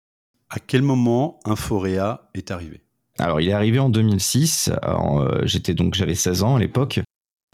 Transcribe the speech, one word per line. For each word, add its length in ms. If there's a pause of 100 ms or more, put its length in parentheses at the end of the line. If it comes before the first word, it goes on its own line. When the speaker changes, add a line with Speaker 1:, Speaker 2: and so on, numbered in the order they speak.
(500)
Speaker 1:
À 80
quel 240
moment 600
Inforea 880
est 160
arrivé ? 320 (360)
Speaker 2:
Alors, 220
il 80
est 40
arrivé 260
en 100
deux 140
mille 180
six, 500 (120)
en, 400
euh, 220
j'étais 280
donc, 220
j'avais 200
seize 280
ans 140
à 20
l'époque. 420 (540)